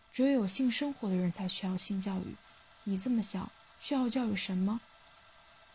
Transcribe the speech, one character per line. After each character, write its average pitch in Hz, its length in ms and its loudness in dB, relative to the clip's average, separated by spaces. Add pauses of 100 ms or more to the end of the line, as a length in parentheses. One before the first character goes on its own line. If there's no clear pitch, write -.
(120)
，“只 254 120 0
有 277 80 6
有 233 160 4
性 247 240 2
生 285 200 0
活 226 160 -6
的 185 80 2
人 180 160 2
才 190 160 -6
需 185 200 -4
要 185 100 -2
性 190 240 -2
教 190 140 -2
育， 185 180 -6 (520)
你 196 120 0
这 247 140 0
么 233 100 4
小， 185 300 -4 (280)
需 - 140 -4
要 254 160 2
教 254 160 0
育 208 100 0
什 185 220 -2
么？” 202 220 2 (960)